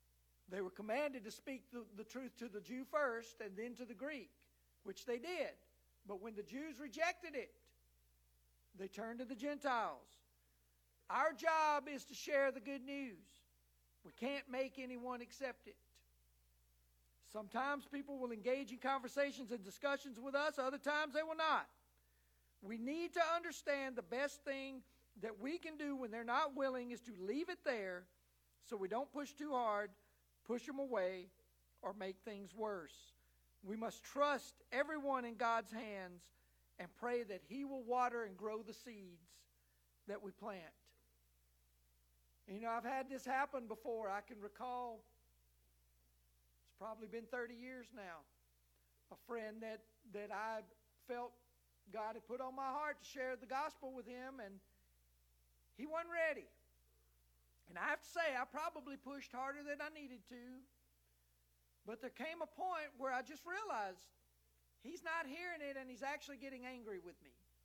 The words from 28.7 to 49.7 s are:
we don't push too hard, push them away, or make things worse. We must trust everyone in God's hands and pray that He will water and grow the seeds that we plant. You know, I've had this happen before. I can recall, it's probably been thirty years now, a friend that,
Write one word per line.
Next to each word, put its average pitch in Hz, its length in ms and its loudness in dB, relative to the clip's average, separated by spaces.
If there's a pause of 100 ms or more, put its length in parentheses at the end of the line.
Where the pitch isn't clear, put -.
we 190 120 2
don't 240 260 2
push 277 200 -2
too 294 180 -4
hard, 208 400 4 (560)
push 233 180 2
them 277 140 -2
away, 190 480 2 (540)
or 196 120 -2
make 190 220 -2 (100)
things 202 300 -8
worse. 208 580 -2 (500)
We 202 120 -2
must 220 280 -2
trust 285 520 4 (160)
everyone 277 540 4
in 233 100 -4
God's 226 360 4
hands 196 520 -6 (560)
and 180 80 -6 (120)
pray 240 240 4
that 190 240 -4
He 269 160 -2
will 269 200 -2
water 240 400 6
and 190 120 -4
grow 214 260 -2
the 220 120 -8
seeds 185 560 -12 (800)
that 202 140 -2
we 196 100 -6
plant. 196 280 -4 (1900)
You 202 120 -8
know, 233 100 -2
I've 226 140 0
had 269 260 0
this 269 160 -6
happen 262 420 2
before. 220 420 -2
I 196 100 0
can 208 220 -10
recall, 240 580 -4 (1700)
it's - 100 -20
probably 220 300 -6
been 226 240 -4
thirty 240 240 0
years 247 400 -8
now, 175 300 -10 (880)
a - 20 -12 (120)
friend 220 340 -4
that, 220 180 -4 (320)